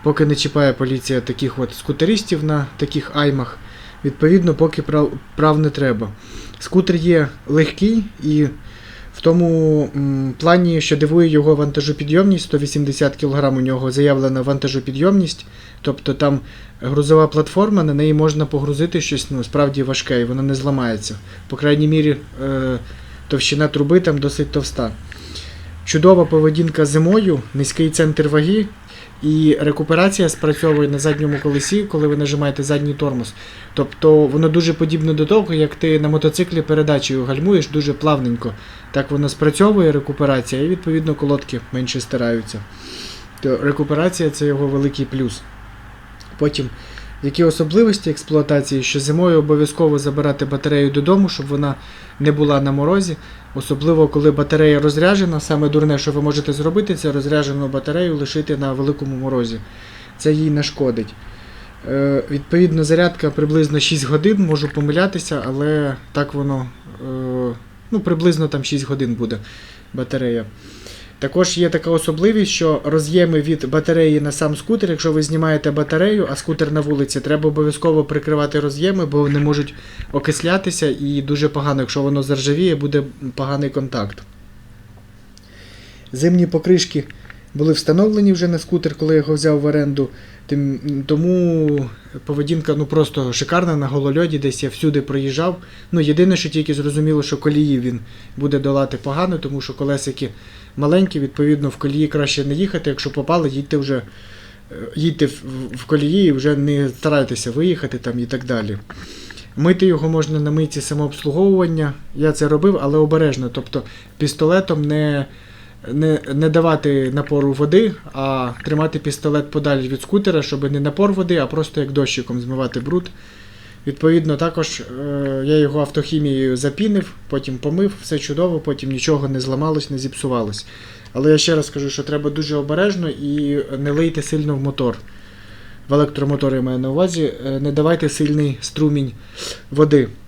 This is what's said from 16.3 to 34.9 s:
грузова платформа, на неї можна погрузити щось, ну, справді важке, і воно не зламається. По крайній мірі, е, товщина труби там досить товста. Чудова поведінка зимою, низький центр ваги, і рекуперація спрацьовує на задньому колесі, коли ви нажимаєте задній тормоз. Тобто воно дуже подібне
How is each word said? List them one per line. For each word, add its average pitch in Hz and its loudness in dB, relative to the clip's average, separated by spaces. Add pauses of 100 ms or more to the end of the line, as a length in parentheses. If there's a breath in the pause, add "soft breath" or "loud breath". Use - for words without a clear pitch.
грузова 147 4
платформа, 185 2
на 151 2
неї 151 4
можна 151 2
погрузити 147 -2
щось, 143 -4
ну, 127 -4
справді 139 0
важке, 127 -2
і 120 2
воно 127 -2
не 139 0
зламається. 123 -2 (320 loud breath)
По - -8
крайній 147 2
мірі, 151 2 (260)
е, 131 -2 (480 loud breath)
товщина 143 0
труби 147 4
там 170 0
досить 139 -2
товста. 127 -4 (920 loud breath)
Чудова 170 6
поведінка 160 2
зимою, 165 2 (140)
низький 143 0
центр 156 2
ваги, 165 2 (580 loud breath)
і 156 4
рекуперація 160 2
спрацьовує 151 2
на 143 -2
задньому 147 0
колесі, 147 0
коли 151 0
ви 147 2
нажимаєте 143 -2
задній 147 0
тормоз. 135 -4 (400 loud breath)
Тобто 156 4
воно 151 4
дуже 165 2
подібне 160 0